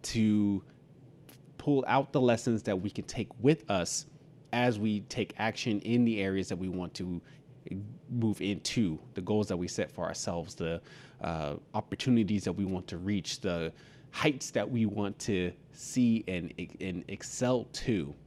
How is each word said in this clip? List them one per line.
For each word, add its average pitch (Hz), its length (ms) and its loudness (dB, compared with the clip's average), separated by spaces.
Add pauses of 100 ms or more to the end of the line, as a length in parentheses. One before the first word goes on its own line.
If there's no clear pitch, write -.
to 104 600 4 (920)
pull 139 300 2
out 135 260 2
the 139 80 4
lessons 117 420 4
that 98 160 0
we 98 120 -4
can - 140 -8
take - 220 -6 (140)
with 156 300 2
us - 340 -2 (480)
as 120 240 2
we 107 240 0
take - 380 -6
action 110 400 0
in 120 260 4
the 110 160 2
areas 95 260 0
that 92 100 -4
we 92 120 -4
want 90 240 -4
to 90 260 -6 (920)
move 113 300 0
into, 95 600 0 (160)
the 98 60 -4
goals 104 260 2
that 92 100 0
we 87 100 -2
set - 240 -4
for 85 140 -4
ourselves, 85 500 -4
the, 82 240 -4 (420)
uh, 78 340 -2 (180)
opportunities 107 680 2
that 87 100 -2
we 98 100 -2
want 92 240 -2
to 87 100 -8
reach, 95 440 -2
the 85 320 -2 (380)
heights 143 400 0
that 107 180 -2
we 113 160 2
want 101 340 -2
to 90 320 0 (220)
see 113 540 2
and, 90 260 -4 (260)
and 90 280 -4
excel 123 580 -2
to. 87 480 -2 (140)